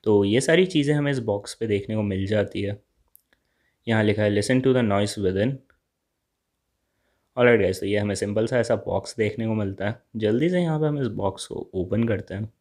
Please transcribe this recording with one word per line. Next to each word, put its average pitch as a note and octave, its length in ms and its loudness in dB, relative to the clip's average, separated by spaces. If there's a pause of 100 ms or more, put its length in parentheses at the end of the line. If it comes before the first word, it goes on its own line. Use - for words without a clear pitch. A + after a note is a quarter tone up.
तो G#2 180 6
ये G#2+ 160 2
सारी F3 260 4
चीज़ें D3+ 280 0
हमें C#3+ 180 0
इस C3+ 120 -2
बॉक्स G2+ 300 -4
पे A2+ 120 -6
देखने G#2+ 300 -2
को G#2+ 60 -2
मिल G2 240 -2
जाती G2+ 360 -2
है। G2+ 160 -6 (1080)
यहाँ A2 180 2
लिखा G#2 180 2
है, G#2 100 4
"Listen B2+ 300 2
to C3 120 4
the B2 100 2
noise G2+ 360 0
within"। G2 340 0 (1800)
ऑलराइट A#2+ 240 6
गाइस, F#2 200 0
तो G2 60 -6
ये G#2 120 0
हमें G#2 160 0
सिंपल G2+ 320 -2
सा B2+ 120 0
ऐसा A2+ 180 0
बॉक्स - 400 -4
देखने A2 300 -2
को A2 80 0
मिलता G2 340 -4
है। A#2 140 -8 (140)
जल्दी A2+ 340 2
से F3+ 100 0
यहाँ D#3+ 200 0
पे D#3 60 0
हम D3 140 -2
इस B2+ 160 -2
बॉक्स G2 300 -6
को - 280 -12
ओपन F#2+ 340 -2
करते G2 260 -4
हैं। G#2+ 260 -8